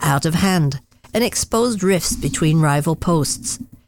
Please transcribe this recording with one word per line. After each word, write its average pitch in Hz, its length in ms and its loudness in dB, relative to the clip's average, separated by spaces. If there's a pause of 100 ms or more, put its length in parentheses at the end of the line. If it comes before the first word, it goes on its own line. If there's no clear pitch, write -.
out 143 240 0
of 160 80 0
hand 165 460 2 (320)
and 220 100 0
exposed 226 640 -2
rifts 180 320 0
between 156 420 0
rival 151 380 2
posts, - 640 -2 (280)